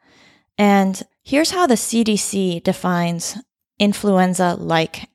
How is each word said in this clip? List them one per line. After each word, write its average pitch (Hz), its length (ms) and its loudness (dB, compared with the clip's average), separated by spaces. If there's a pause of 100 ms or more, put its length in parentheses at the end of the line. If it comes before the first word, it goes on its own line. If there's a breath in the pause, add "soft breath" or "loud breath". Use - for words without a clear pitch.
(580 soft breath)
And 196 440 2 (200)
here's 302 300 0
how 359 160 2
the 233 100 4
C 226 260 0
D 214 140 0
C 185 440 -4
defines 175 760 -2 (400)
influenza-like 185 1400 0